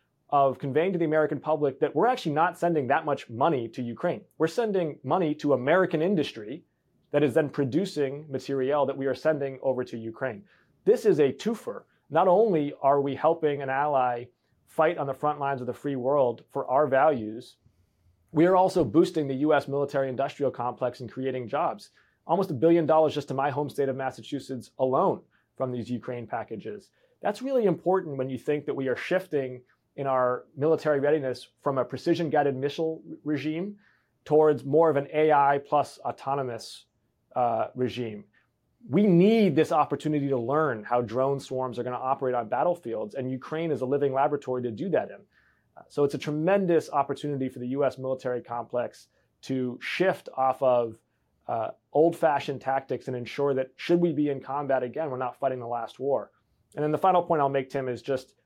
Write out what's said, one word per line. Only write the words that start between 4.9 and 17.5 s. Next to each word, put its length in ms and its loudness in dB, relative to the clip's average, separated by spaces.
money 320 0
to 160 0
American 480 2
industry 640 -2
that 120 2
is 120 2
then 160 2
producing 800 -2
materiel 560 0
that 100 -4
we 100 -4
are 80 0
sending 480 -2
over 220 0
to 140 -10
Ukraine. 440 -8
This 200 4
is 160 4
a 120 4
twofer. 500 -6
Not 200 2
only 440 4
are 180 4
we 140 -2
helping 480 0
an 60 -6
ally 560 0
fight 300 0
on 100 -4
the 80 -4
front 240 -2
lines 220 -2
of 60 -6
the 80 -6
free 220 -6
world 540 2
for 160 -4
our 200 2
values, 680 0